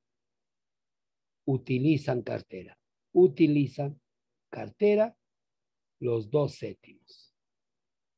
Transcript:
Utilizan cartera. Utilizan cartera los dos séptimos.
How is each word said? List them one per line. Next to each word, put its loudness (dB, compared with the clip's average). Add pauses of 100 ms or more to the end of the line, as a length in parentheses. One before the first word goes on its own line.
(1500)
Utilizan -2
cartera. -12 (340)
Utilizan 2 (480)
cartera 0 (840)
los -4
dos -2
séptimos. -18 (800)